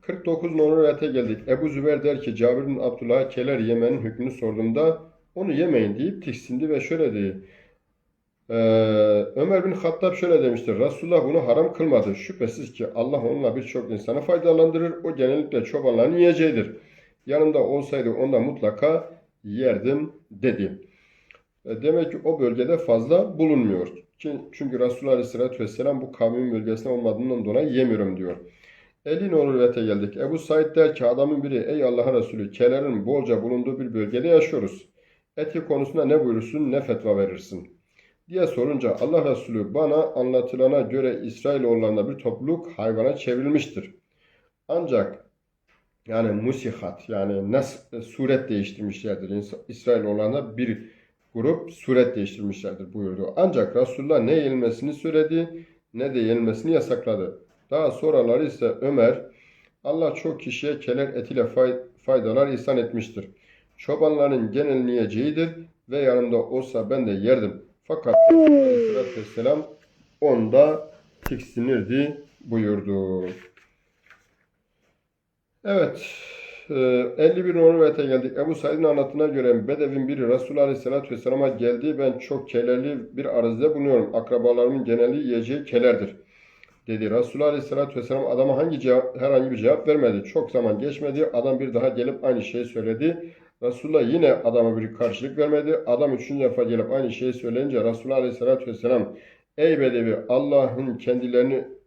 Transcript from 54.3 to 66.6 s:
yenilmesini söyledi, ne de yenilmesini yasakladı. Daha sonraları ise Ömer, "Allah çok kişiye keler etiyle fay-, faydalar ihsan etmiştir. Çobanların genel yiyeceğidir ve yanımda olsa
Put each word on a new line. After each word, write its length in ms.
yenilmesini 600
söyledi, 720
ne 220
de 40
yenilmesini 520
yasakladı. 680
Daha 200
sonraları 540
ise 200
Ömer, 560
"Allah 320
çok 260
kişiye 380
keler 280
etiyle 400
fay-, 320
faydalar 440
ihsan 300
etmiştir. 480
Çobanların 760
genel 380
yiyeceğidir 600
ve 80
yanımda 400
olsa 520